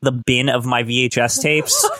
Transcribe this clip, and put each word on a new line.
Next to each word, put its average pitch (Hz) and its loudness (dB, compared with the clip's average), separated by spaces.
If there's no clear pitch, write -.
the 131 0
bin 127 0
of 123 0
my 123 0
V 120 0
H 120 -2
S 120 0
tapes. 151 0